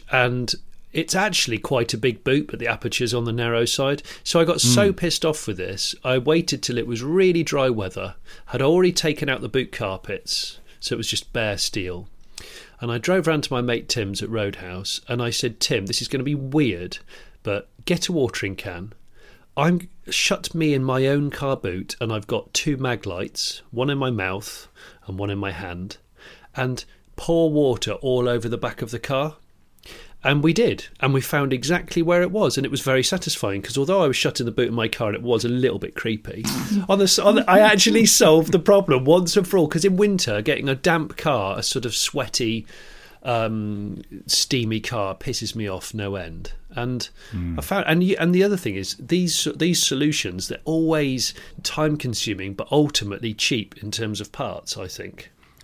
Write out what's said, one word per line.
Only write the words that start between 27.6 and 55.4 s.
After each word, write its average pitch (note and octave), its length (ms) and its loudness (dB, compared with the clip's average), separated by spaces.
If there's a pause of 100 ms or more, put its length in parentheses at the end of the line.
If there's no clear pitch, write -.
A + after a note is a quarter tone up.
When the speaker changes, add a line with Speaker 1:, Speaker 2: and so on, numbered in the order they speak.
Speaker 1:
all B2 340 0
over A#2+ 200 0
the A2+ 80 -4
back A#2 260 -6
of A2+ 100 -8
the A2+ 80 -6
car. D3 360 -4 (840)
And C#3+ 220 2
we E3+ 80 6
did, F3+ 340 2 (140)
and C3+ 140 4
we C3+ 60 4
found C#3 320 0
exactly E3 500 0
where F3 200 4
it F3+ 100 0
was, F#3+ 240 2
and C3+ 100 0
it - 40 -4
was C3+ 120 -2
very C3 220 2
satisfying, A2 580 -2
'cause A#2+ 160 -4
although F3+ 240 4
I D3 60 4
was B2+ 80 2
shut - 240 0
in A#2+ 60 0
the A2+ 60 -4
boot A#2+ 160 2
of A2 60 -2
my A#2 140 2
car A2+ 200 0
and G#2 80 -2
it A2+ 60 -6
was A#2+ 220 2
a A#2+ 40 2
little B2 320 2
bit - 160 -8
creepy, G#2+ 480 -4 (220)
<laughs> G3+ 220 0
on G3 100 4
the G3 60 6
s-, - 160 4
on - 160 6
the, - 140 4
I F#3+ 100 10
actually G#3+ 460 8
solved D#3+ 460 8
the F#3 80 6
problem E3+ 440 6
once F3 320 6
and F#3 100 4
for G3 120 0
all, D#3 100 6
'cause D#3+ 160 -2
in F#3+ 120 4
winter, F3+ 460 2
getting C#3 260 0
a C3+ 80 2
damp E3 400 0
car, G2+ 420 0
a A2 60 -6
sort A#2+ 200 -4
of A2+ 120 -6
sweaty, A2+ 680 -2 (580)
um, G#2+ 800 -4 (240)
steamy A2+ 540 0
car, G2 360 -4
pisses A2+ 380 -8
me G#2+ 140 -6
off F#2 260 -10
no G2+ 220 -6
end. E2+ 360 -10 (180)
And B2 380 -6 (220)
Speaker 2:
Hmm. F2 280 -4
Speaker 1:
I - 40 -6
found, F#3+ 260 -2
and E3 120 4
y-, F#3 180 2
and F3 160 2
the F#3 80 6
other G3+ 140 2
thing A2+ 200 -4
is, F#2+ 220 -6
these, E3 580 -2
these D#3+ 260 0
solutions, C3+ 680 -2
they're - 160 -8
always D#3 720 0 (280)
time-consuming, A2+ 920 -2
but A2 160 -8
ultimately A2+ 640 0
cheap - 480 -2
in G#2 80 -8
terms G#2+ 300 -4
of G2+ 120 -12
parts, F#2+ 440 -8
I G2 120 -10
think. - 420 -16 (340)